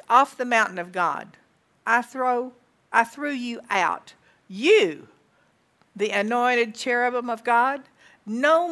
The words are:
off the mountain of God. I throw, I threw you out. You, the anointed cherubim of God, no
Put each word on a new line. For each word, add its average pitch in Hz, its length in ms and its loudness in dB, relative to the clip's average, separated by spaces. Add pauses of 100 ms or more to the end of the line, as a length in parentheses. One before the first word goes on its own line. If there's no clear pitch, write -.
(100)
off 269 260 4
the 254 80 -4
mountain 214 340 0
of 175 140 -10
God. 180 460 -4 (480)
I 233 160 2
throw, 254 500 -4 (400)
I 226 120 4
threw 285 260 -8
you 240 400 -8
out. - 420 -2 (340)
You, 208 600 2 (880)
the 202 140 -2
anointed 233 640 0
cherubim 247 560 -2
of 226 140 -8
God, 254 400 0 (420)
no 294 460 2